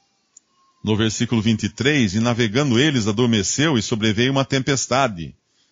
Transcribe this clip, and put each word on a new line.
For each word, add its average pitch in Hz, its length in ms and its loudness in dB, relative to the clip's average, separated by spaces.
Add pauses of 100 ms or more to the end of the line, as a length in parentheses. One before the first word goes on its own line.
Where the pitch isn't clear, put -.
(840)
No 104 100 0
versículo 113 460 0
vinte 107 240 0
e 101 60 -2
três, 117 440 0
"E 110 60 0
navegando 120 580 0
eles, 135 300 2
adormeceu 117 720 0
e 104 40 0
sobreveio 113 480 0
uma 135 140 0
tempestade, 127 880 -2 (380)